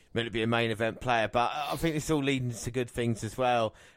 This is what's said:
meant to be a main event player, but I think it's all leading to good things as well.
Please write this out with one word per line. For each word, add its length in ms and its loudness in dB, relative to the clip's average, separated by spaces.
meant 140 -2
to 60 -6
be 100 0
a 40 2
main 240 2
event 280 -2
player, 300 2
but 220 2
I 60 -2
think 180 0
it's 160 -2
all 120 2
leading 280 0
to 200 -8
good 200 -2
things 320 -2
as 140 -6
well. 380 2